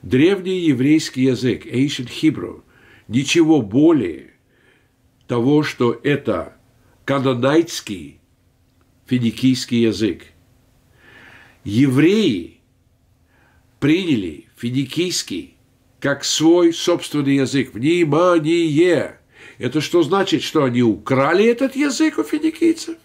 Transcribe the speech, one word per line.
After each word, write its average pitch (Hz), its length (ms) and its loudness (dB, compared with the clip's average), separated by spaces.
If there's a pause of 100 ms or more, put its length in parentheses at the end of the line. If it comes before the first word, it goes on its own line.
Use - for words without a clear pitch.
Древний 180 580 0
еврейский 147 640 0
язык, 123 420 -2
ancient 131 440 -4
Hebrew, 101 520 -4 (480)
ничего 151 520 2
более 110 720 0 (920)
того, 131 360 2
что - 400 -2
это 127 520 -4 (480)
кананайтский 131 1200 -2 (840)
финикийский 123 760 0
язык. 107 420 -2 (1400)
Евреи 139 960 0 (1200)
приняли 143 760 -2
финикийский 135 1000 -6 (420)
как 139 240 -4
свой 170 480 4
собственный 147 640 -2
язык. 131 380 -2
Внимание! 160 1500 0 (380)
Это 123 240 -4
что 170 220 2
значит, 180 400 0
что 151 200 0
они 123 180 0
украли 135 640 2
этот 240 300 0
язык 294 440 0
у - 40 -2
финикийцев? 320 800 -2